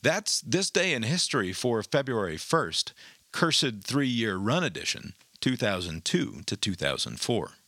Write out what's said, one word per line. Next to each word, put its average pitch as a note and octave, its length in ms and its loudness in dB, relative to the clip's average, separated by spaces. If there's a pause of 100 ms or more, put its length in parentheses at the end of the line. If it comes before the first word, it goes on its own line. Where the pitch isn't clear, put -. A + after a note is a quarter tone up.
That's E3+ 400 2
this F3+ 280 0
day F3+ 240 2
in A#2+ 80 0
history A#2 500 0
for A2+ 300 0
February A2+ 560 0
first, - 560 0 (380)
cursed C#3 500 2
three-year A#2+ 540 0
run A#2 280 2
edition, - 500 -4 (280)
two B2+ 140 2
thousand F2+ 500 -2
two - 400 -2
to G#2+ 100 -4
two G2 200 -2
thousand C2 440 -2
four. G2+ 340 -2 (140)